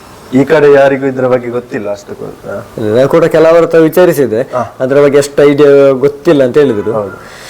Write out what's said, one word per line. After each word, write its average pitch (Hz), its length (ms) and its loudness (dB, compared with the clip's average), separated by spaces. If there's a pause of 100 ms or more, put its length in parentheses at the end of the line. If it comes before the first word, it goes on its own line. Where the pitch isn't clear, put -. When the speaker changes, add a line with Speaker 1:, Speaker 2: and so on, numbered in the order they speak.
(400)
Speaker 1:
ಈ 143 40 0
ಕಡೆ 147 280 2
ಯಾರಿಗೂ 139 340 2
ಇದ್ರ 131 200 -4
ಬಗ್ಗೆ 123 220 -2
ಗೊತ್ತಿಲ್ಲ 117 420 -8
ಅಷ್ಟು 104 240 -12
ಕೂಡ. 104 360 -16
Speaker 2:
ಅದೇ, 107 460 -6
ನಾನು 135 120 2
ಕೂಡ 156 160 -2
ಕೆಲವರ 165 380 2
ಹತ್ರ 165 160 0
ವಿಚಾರಿಸಿದೆ, 147 640 0
Speaker 1:
ಹಾ. 123 380 -8
Speaker 2:
ಅದ್ರ 131 200 0
ಬಗ್ಗೆ 143 180 2
ಎಷ್ಟು 143 240 0
ಐಡಿಯಾ 143 480 4
ಗೊತ್ತಿಲ್ಲ 139 540 0
ಅಂತ 127 140 0
ಹೇಳಿದ್ರು. 110 340 0
Speaker 1:
ಹೌದು. 101 580 -10